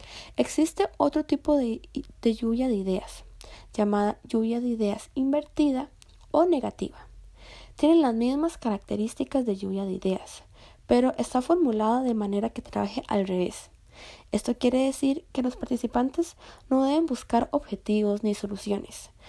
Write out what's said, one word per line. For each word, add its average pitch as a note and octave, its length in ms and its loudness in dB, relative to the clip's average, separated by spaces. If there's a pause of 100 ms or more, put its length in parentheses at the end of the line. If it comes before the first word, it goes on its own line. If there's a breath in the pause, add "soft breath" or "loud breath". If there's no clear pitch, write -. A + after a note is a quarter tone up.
(380 loud breath)
Existe D#4+ 500 0 (100)
otro D4 280 2
tipo D4 320 2
de, A#3 240 -2 (400)
de A3+ 120 2
lluvia A#3 340 -2
de A#3 80 2
ideas, F#3+ 500 -4 (480 loud breath)
llamada G#3 500 2
lluvia A#3 380 0
de B3 60 -2
ideas A3 460 -2
invertida C#4 760 0 (420)
o E4 140 4
negativa. A#3 640 -2 (680 loud breath)
Tienen D#4+ 260 6
las B3 120 2
mismas C4+ 440 0
características A3+ 880 -2
de G#3 100 0
lluvia G3 280 -4
de F#3+ 100 -4
ideas, - 500 -4 (440 soft breath)
pero B3 300 4
está B3+ 240 0
formulada B3 640 2
de B3 100 0
manera G#3 360 0
que - 120 -8
trabaje G3+ 460 -4
al G3 200 0
revés. F3+ 440 -4 (600 loud breath)
Esto A#3 260 -2
quiere B3+ 280 2
decir C4+ 460 0
que C4 100 -2
los B3 140 -2
participantes B3 800 -2 (340 loud breath)
no C4+ 140 4
deben D4+ 220 2
buscar A#3+ 460 -2
objetivos G#3 720 0
ni G#3 100 0
soluciones, - 800 -8 (180 loud breath)